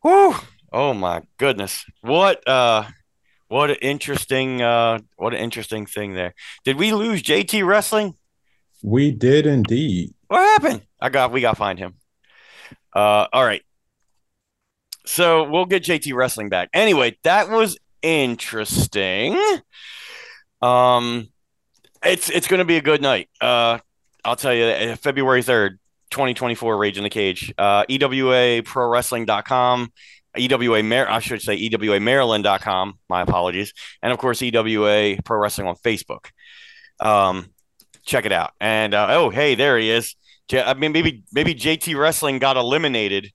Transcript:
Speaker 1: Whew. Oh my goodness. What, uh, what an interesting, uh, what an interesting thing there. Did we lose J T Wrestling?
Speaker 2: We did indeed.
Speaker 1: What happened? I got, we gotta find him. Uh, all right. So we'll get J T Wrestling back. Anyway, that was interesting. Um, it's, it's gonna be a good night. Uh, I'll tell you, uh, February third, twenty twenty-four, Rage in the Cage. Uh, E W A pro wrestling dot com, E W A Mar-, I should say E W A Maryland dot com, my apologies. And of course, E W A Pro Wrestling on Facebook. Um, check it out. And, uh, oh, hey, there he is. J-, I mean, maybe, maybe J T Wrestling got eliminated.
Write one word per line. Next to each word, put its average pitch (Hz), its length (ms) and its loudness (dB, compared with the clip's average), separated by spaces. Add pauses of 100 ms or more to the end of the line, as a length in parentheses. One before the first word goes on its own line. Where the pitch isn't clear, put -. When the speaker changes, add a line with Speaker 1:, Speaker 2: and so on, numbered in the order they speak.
Speaker 1:
Whew. 370 320 6 (360)
Oh 135 220 0
my 90 300 -2 (160)
goodness. 104 440 -2 (180)
What, 170 460 2
uh, 120 360 4 (640)
what 143 240 0
an - 100 -2
interesting, 135 800 -4
uh, 117 380 2 (160)
what 117 180 -4
an - 60 -6
interesting 110 480 -8
thing 104 260 -10
there. 90 220 -8 (280)
Did 135 140 -2
we 214 160 0
lose 214 300 -2
J 156 180 0
T 202 220 -2
Wrestling? 202 500 0 (680)
Speaker 2:
We 127 260 2
did 135 380 4
indeed. 117 680 0 (140)
Speaker 1:
What 359 140 2
happened? 349 420 2 (160)
I 127 100 -2
got, 127 220 2
we 127 100 -2
gotta 110 160 2
find 98 220 -4
him. 92 160 -12 (1000)
Uh, 104 380 4
all 127 100 4
right. 110 200 0 (1400)
So 165 460 2
we'll 180 160 2
get 180 180 0
J 160 140 0
T 143 160 -6
Wrestling 123 360 -2
back. 90 240 -2
Anyway, 156 500 2
that 185 260 2
was 220 260 0 (280)
interesting. 117 1300 -2 (1300)
Um, 123 680 2 (760)
it's, 180 260 0
it's 160 180 -2
gonna 185 180 2
be 170 120 2
a 151 40 0
good 143 200 2
night. 127 260 0 (140)
Uh, 117 380 0 (440)
I'll 117 120 -2
tell 131 180 -2
you, 117 100 2
uh, 113 340 -2
February 131 440 0
third, 104 380 0 (320)
twenty 127 240 -2
twenty-four, 117 420 -4
Rage 101 200 -2
in 101 60 -8
the 104 60 -4
Cage. 98 480 -4
Uh, 101 320 2
E 135 80 -2
W 131 340 0
A 123 300 2
pro 123 260 -4
wrestling 120 380 -2
dot 104 200 -2
com, 123 460 0 (460)
E 127 100 -2
W 120 280 2
A 107 80 2
Mar-, 113 260 0
I 110 80 0
should 113 240 -6
say 104 140 -4
E 107 140 -6
W 107 240 -2
A 98 60 2
Maryland 113 440 2
dot 98 180 2
com, 98 380 -4 (100)
my 90 140 -2
apologies. 90 500 -2 (300)
And 120 100 0
of 113 60 -4
course, 123 240 -4
E 120 80 -4
W 110 360 0
A 104 380 2
Pro 110 140 -2
Wrestling 104 280 -4
on 87 100 -6
Facebook. - 500 -6 (720)
Um, 95 480 0 (580)
check 120 200 0
it 104 60 0
out. 82 280 0
And, 107 340 0
uh, 104 160 2
oh, 147 220 4
hey, 135 240 0
there 127 240 2
he 110 100 0
is. 113 260 -2 (320)
J-, 131 140 0
I 131 140 0
mean, 151 160 -4
maybe, 151 320 -2 (100)
maybe 151 220 0
J 151 200 -2
T 156 200 -8
Wrestling 147 420 0
got 135 180 0
eliminated. 120 800 -2